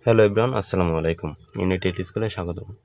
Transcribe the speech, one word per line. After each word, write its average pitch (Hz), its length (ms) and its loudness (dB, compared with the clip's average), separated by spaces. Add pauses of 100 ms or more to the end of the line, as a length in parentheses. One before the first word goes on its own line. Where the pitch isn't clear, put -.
হ্যালো 113 220 6
এভরিওয়ান, 110 320 2
আসসালামু 87 380 0
আলাইকুম। 80 340 -2 (280)
ইউনিটেড 92 360 -2 (120)
স্কুলে 110 220 -6
স্বাগতম। 90 380 -8 (180)